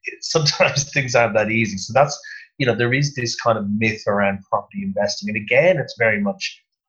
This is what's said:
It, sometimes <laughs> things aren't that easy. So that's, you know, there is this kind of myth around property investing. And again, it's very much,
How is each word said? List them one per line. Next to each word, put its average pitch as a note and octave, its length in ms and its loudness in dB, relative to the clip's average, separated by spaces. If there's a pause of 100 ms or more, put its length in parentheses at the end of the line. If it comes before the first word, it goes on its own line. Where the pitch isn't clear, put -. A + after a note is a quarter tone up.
It, - 180 -12
sometimes - 600 0
<laughs> - 100 -10
things B2+ 220 -2
aren't A#2 200 4
that G#2+ 160 2
easy. G#2+ 260 0
So G#2+ 160 -10
that's, C#3+ 240 4 (420)
you C#3 60 2
know, A#2 100 2
there A#2+ 180 2
is C#3+ 220 0
this A#2+ 200 -4
kind A2+ 220 2
of G2+ 120 -4
myth G#2+ 380 0
around G2+ 420 0
property G2+ 340 -4
investing. G2+ 460 -2
And G#2+ 80 -4
again, C#3 420 2
it's B2 180 -8
very A2 240 2
much, - 420 -6 (260)